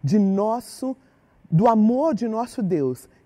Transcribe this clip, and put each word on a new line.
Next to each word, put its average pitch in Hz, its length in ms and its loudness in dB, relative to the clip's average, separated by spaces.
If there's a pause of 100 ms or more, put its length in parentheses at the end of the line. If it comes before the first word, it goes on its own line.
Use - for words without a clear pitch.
de 151 140 0
nosso, 220 800 -2 (520)
do 180 180 2
amor 240 480 2
de 233 120 -4
nosso 226 360 -6
Deus, 143 440 -4 (180)